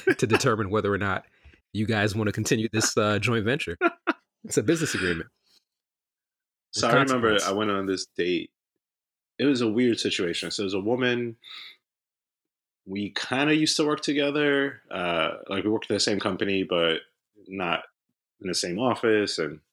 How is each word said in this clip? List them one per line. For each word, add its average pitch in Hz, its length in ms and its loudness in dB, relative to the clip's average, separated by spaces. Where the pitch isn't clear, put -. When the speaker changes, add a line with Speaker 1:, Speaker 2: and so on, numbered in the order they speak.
Speaker 1:
<laughs> 370 120 2
to 131 80 0
determine 107 440 0
whether 101 220 2
or 98 60 0
not 95 280 -4
you 104 140 -2
guys 107 300 2
wanna 104 160 0
continue 110 400 0
this, 110 240 0
uh, 107 220 4
joint 117 260 0
venture. 113 340 -2
It's - 140 -4
a 127 60 4
business 160 300 0
agreement. 87 360 -2
Speaker 2:
So 101 140 0
Speaker 1:
With - 20 4
Speaker 2:
I 117 60 4
remember 127 360 2
Speaker 1:
consequence. 98 140 2
Speaker 2:
I 95 80 0
went 107 180 0
on 98 160 -2
this 95 200 -2
date. 87 440 -2
It 127 80 0
was 135 160 2
a 117 60 2
weird 117 320 2
situation. 87 500 -2
So 110 120 -4
it 98 40 -2
was 95 80 -2
a 98 60 -2
woman. 120 560 0
We 98 240 -6
kinda 143 440 0
used 156 220 2
to 156 100 2
work 147 140 0
together. 143 880 0
Uh, 85 480 -2
like, 95 160 -2
we 104 60 2
worked 110 200 -2
at 113 40 0
the 101 60 2
same 101 200 0
company, 98 420 0
but 85 380 0
not 92 380 -4
in 98 80 -8
the 90 60 -4
same 90 240 -4
office. 110 600 2
And 78 220 -6